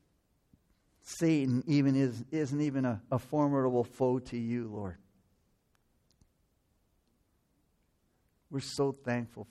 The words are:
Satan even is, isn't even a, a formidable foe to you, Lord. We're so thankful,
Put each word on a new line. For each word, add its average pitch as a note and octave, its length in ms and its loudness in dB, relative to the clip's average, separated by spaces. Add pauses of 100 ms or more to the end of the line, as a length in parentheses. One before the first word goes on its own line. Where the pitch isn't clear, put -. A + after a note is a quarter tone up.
(1040)
Satan C3+ 600 0
even C#3 300 4
is, B2 360 0
isn't D3 300 -2
even C3+ 220 0
a, A#2 260 -2
a C3 80 2
formidable C3 680 2
foe B2+ 340 0
to B2 180 -8
you, A#2 300 -4
Lord. G#2 300 -8 (3500)
We're C#3 100 -6
so C#3 320 -2
thankful, A#2+ 600 -6